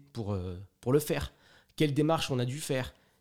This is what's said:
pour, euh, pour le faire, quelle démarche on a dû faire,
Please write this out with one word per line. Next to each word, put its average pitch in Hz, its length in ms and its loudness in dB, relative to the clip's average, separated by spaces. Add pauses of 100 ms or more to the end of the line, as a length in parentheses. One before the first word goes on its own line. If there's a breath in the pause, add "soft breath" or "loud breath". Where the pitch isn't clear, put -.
(120)
pour, 104 220 -4
euh, 90 260 -6 (220)
pour 123 100 0
le 147 80 8
faire, 147 340 -4 (440 soft breath)
quelle 151 160 2
démarche 156 360 2
on 131 100 0
a 120 60 0
dû 127 140 -6
faire, 131 340 -4 (280 soft breath)